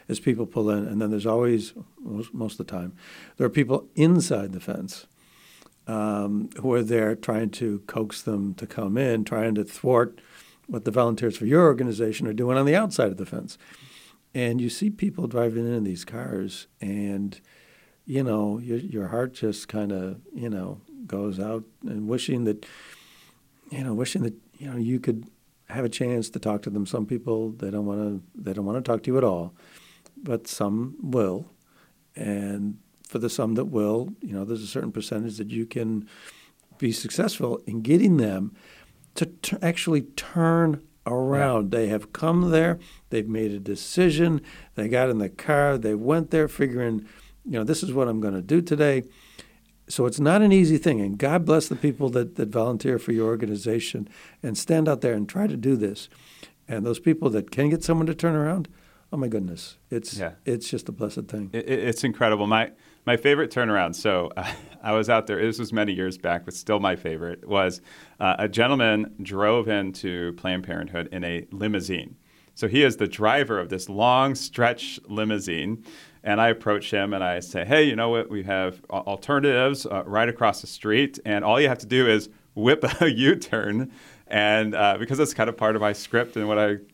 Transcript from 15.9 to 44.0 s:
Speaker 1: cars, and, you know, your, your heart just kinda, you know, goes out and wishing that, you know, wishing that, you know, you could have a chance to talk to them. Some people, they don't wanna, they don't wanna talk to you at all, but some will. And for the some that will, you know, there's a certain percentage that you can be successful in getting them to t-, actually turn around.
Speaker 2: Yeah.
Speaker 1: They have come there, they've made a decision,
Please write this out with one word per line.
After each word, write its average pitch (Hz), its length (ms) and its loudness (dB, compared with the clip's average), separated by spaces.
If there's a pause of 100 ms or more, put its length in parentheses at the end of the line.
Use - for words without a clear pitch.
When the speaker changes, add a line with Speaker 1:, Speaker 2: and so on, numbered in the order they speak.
Speaker 1:
cars, 101 600 -8 (140)
and, 101 600 -6 (640)
you 135 180 -2
know, 107 360 -2
your, 120 200 -6
your 110 300 -6
heart 123 260 -4
just - 340 -6
kinda, 98 480 -6 (180)
you 120 160 -8
know, 98 300 -8 (260)
goes 98 340 -6
out 110 240 -6 (180)
and 107 260 -8
wishing 123 360 -2
that, 107 220 -2 (1040)
you 135 120 -6
know, 127 120 -4
wishing 123 280 -2
that, 113 120 -4 (240)
you 143 120 -12
know, 123 60 -8
you 120 240 -2
could 113 280 -2 (420)
have 123 140 -4
a 117 40 0
chance 120 420 -4
to - 80 -8
talk 104 240 -4
to - 80 -8
them. 101 160 -4
Some 110 200 -4
people, 113 460 -4
they 110 180 -10
don't 104 160 -4
wanna, 101 340 -4 (140)
they 101 180 -8
don't 101 140 -6
wanna 113 160 -4
talk 120 220 -2
to 127 60 -2
you 127 80 2
at 127 60 4
all, 90 300 0 (600)
but 143 300 -6
some 110 560 -4
will. 120 480 -2 (640)
And 101 640 -6 (300)
for - 100 -6
the 113 120 -2
some 113 240 -2
that 123 120 -2
will, 113 440 0 (100)
you 107 140 -10
know, 98 100 -6
there's 110 180 -6
a 101 40 -12
certain 117 260 -6
percentage 110 460 -6
that 107 120 -8
you 113 160 -4
can 110 420 -4 (720)
be 117 140 0
successful 120 720 -4
in 113 160 -6
getting 170 360 6
them 104 360 0 (600)
to - 120 -2
t-, - 360 -8
actually 165 400 2
turn 165 800 2 (240)
around. 127 640 2
Speaker 2:
Yeah. 117 80 2
Speaker 1:
They 110 80 2
have 107 240 -2
come 170 380 2
there, 165 280 4 (320)
they've 110 180 -2
made 110 240 -2
a 101 60 -6
decision, 156 840 2 (340)